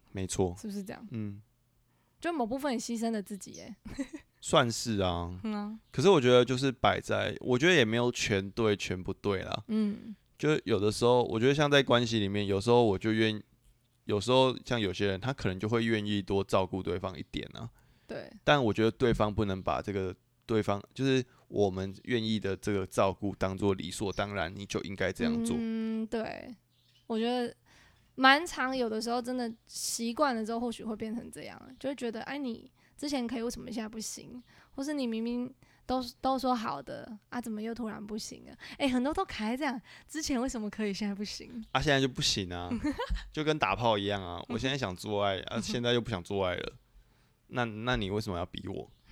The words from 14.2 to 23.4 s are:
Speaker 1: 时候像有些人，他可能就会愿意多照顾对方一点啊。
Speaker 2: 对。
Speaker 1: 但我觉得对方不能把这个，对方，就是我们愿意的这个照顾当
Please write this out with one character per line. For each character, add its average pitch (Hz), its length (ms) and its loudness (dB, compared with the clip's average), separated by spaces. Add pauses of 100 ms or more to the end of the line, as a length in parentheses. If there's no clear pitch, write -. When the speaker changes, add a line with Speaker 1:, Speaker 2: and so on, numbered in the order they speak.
Speaker 1:
时 107 100 0
候 131 340 6
像 120 140 0
有 95 140 2
些 101 160 0
人， 95 120 0
他 127 120 -2
可 - 160 -2
能 92 100 -2
就 107 100 -2
会 113 160 2
愿 107 220 0
意 104 160 2
多 98 220 0
照 95 200 2
顾 95 160 -4
对 87 180 -2
方 92 200 -6
一 78 140 -10
点 - 220 -8
啊。 117 140 -10 (380)
Speaker 2:
对。 - 240 -12 (140)
Speaker 1:
但 147 180 6
我 107 100 4
觉 110 120 2
得 113 60 6
对 117 220 2
方 107 220 2
不 110 100 0
能 95 160 -2
把 76 220 -2
这 104 100 -6
个， 95 220 -4 (320)
对 110 160 2
方， 101 200 0 (120)
就 131 100 -2
是 131 200 4 (240)
我 101 200 4
们 95 260 -4 (100)
愿 113 180 0
意 110 160 0
的 95 180 -2
这 107 160 -4
个 95 140 0
照 98 260 2
顾 95 220 -4
当 95 220 -2